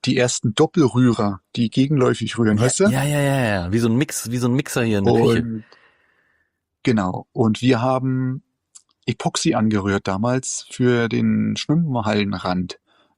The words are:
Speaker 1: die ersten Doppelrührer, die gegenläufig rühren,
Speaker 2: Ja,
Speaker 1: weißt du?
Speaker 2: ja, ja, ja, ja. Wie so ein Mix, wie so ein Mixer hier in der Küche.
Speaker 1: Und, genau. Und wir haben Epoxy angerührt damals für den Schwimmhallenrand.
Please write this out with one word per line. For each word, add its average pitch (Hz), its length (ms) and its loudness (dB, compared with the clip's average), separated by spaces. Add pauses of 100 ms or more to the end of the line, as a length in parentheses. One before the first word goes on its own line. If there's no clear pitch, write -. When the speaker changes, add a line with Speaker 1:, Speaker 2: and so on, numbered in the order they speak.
Speaker 1:
die 127 120 0
ersten 123 380 0
Doppelrührer, 117 840 2 (160)
die 117 140 0
gegenläufig 139 680 0
rühren, 110 180 2
Speaker 2:
Ja, 110 80 2
Speaker 1:
weißt 135 160 0
du? 190 40 4
Speaker 2:
ja, 135 180 2
ja, 147 180 0
ja, 139 240 0
ja. 95 280 -2
Wie 113 80 0
so 117 80 2
ein 113 80 2
Mix, 131 340 -4
wie 120 80 -4
so 123 80 0
ein 120 80 2
Mixer 135 300 -2
hier 110 140 2
in 98 60 0
der 113 100 4
Küche. 117 280 2
Speaker 1:
Und, 113 220 -8 (1200)
genau. 98 480 -2
Und 113 300 0
wir 120 200 2
haben 131 640 -2 (600)
Epoxy - 480 -2
angerührt 101 520 0
damals 120 640 -2
für 120 380 2
den 110 480 0
Schwimmhallenrand. 104 1200 -2 (400)